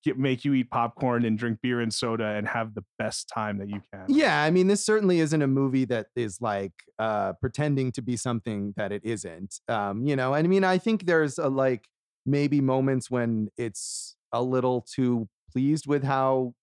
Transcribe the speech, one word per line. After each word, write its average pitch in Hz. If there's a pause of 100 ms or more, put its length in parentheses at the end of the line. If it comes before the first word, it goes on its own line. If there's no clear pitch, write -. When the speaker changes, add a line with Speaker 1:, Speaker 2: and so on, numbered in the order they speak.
Speaker 1:
get, 131
make 135
you 143
eat 127
popcorn 120
and 110
drink 113
beer 123
and 113
soda 113
and 104
have 113
the 101 (160)
best 110
time 107
that 101
you 101 (100)
can. 98
Speaker 2:
Yeah, 269
I 156
mean, 185
this 202
certainly 208
isn't 156
a 139
movie 135
that 110
is, 117
like, 101 (260)
uh, 104
pretending 135
to 135
be 120
something 107
that 101
it 104
isn't. 98
Um, 104
you 143
know, 131
and 156
I 175
mean, 190
I 185
think 214
there's 160
a, 151
like, 131 (380)
maybe 143
moments 135
when 117
it's - (160)
a 120
little 127
too 123 (240)
pleased 139
with 139
how 135